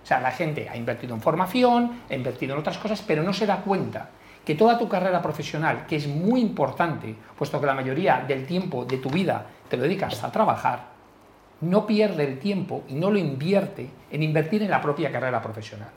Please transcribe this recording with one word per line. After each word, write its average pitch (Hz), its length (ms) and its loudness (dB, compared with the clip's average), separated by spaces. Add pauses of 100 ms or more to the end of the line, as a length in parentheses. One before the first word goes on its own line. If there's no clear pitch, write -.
O - 20 -20
sea, 135 140 2
la 127 120 0
gente 143 360 -4
ha - 80 -12
invertido 120 400 -6
en 110 60 -6
formación, 240 880 2
ha - 40 -4
invertido 131 420 -4
en 147 40 0
otras 175 180 -4
cosas, 208 300 -4
pero 156 160 2
no 196 80 0
se 214 140 0
da 190 160 2
cuenta 160 480 -2 (340)
que 151 120 0
toda 226 220 6
tu 233 120 0
carrera 185 320 2
profesional, 151 640 -2
que 170 100 -2
es 143 120 -2
muy 185 340 2
importante, 135 760 0 (220)
puesto 143 240 -2
que 143 60 2
la 135 60 4
mayoría 135 540 2
del 131 180 0
tiempo 170 380 -2
de 127 140 -2
tu 135 120 -4
vida 143 360 0 (240)
te 131 80 0
lo 123 60 0
dedicas 160 420 -2
a 127 60 -4
trabajar, 127 680 0 (640)
no 185 280 2
pierde 208 360 2
el 131 140 -2
tiempo 175 500 -4
y 131 60 -10
no 170 160 0
lo 214 80 4
invierte 147 720 0 (220)
en 147 100 -2
invertir 156 400 2
en 208 80 0
la 135 100 2
propia 147 320 0
carrera 123 300 -2
profesional. 110 560 -10